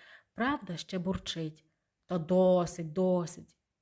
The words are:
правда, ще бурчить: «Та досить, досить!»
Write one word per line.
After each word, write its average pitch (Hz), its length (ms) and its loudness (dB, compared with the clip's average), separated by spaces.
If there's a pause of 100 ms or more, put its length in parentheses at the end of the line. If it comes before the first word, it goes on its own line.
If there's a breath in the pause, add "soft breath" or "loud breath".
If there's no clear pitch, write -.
(340 loud breath)
правда, 226 420 -4
ще - 220 -8
бурчить: 170 680 -6 (420)
«Та 180 120 -2
досить, 175 720 2
досить!» 180 640 0 (260)